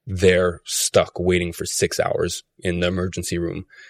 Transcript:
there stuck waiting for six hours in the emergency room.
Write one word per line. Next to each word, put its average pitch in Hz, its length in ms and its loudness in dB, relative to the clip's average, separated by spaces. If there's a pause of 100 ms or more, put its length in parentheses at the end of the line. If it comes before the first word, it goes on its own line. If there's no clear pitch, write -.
there 90 600 4
stuck - 540 0
waiting 87 340 0
for - 120 -8
six - 340 -2
hours - 440 -2 (160)
in 87 220 -2
the 87 60 2
emergency 90 500 -4
room. 85 280 -4 (240)